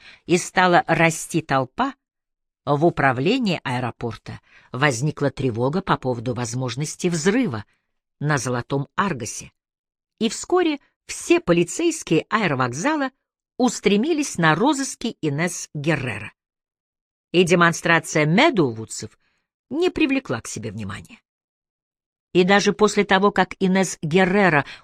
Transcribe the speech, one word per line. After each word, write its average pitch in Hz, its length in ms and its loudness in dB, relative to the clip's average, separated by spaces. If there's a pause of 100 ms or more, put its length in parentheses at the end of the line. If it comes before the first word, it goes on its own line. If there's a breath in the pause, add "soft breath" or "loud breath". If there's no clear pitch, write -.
(260 loud breath)
и 175 120 2
стала 180 480 4
расти 165 540 0
толпа, 151 540 -2 (680)
в 143 200 2
управлении 160 800 0
аэропорта 120 760 -8 (300 soft breath)
возникла 139 600 -2
тревога 131 520 -2
по 151 140 0
поводу 120 380 -4
возможности 127 720 -6
взрыва 170 560 0 (560)
на 143 180 0
Золотом 123 580 -4
Аргосе. 143 560 -6 (680)
И 226 100 0
вскоре 339 500 -2 (280)
все - 340 0
полицейские 175 880 0
аэровокзала 196 840 -2 (460)
устремились 254 800 0
на 160 180 4
розыски 254 680 -2
Инесс 156 540 -4
Геррера. 123 580 -4 (1000)
И 180 120 6
демонстрация 170 840 2
медоувудцев 156 920 0 (520)
не 349 200 -2
привлекла 262 500 -2
к - 60 -16
себе 107 240 -10
внимания. 101 480 -12 (1160)
И 180 100 6
даже 202 280 4
после 202 320 2
того, 196 260 4
как - 280 0
Инесс 185 440 0
Геррера 180 600 2 (200 loud breath)